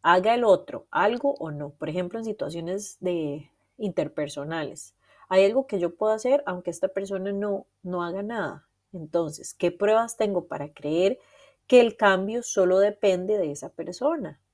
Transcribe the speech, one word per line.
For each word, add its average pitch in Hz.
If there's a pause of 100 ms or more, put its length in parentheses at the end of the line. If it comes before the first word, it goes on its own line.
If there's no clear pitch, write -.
Haga 185
el 240
otro -
algo 240
o 160
no. 147
Por 165
ejemplo, 180
en 226
situaciones 180
de 160 (280)
interpersonales. 151 (340)
¿Hay 190
algo 254
que 202
yo 170
pueda 214
hacer 254
aunque 180
esta 190
persona 196
no, 202 (160)
no 180
haga 175
nada? 208 (240)
Entonces, 165
¿qué 175
pruebas 220
tengo 202
para 151
creer 175 (480)
que 247
el 226
cambio 202
solo 185
depende 202
de 160
esa 147
persona? 240 (140)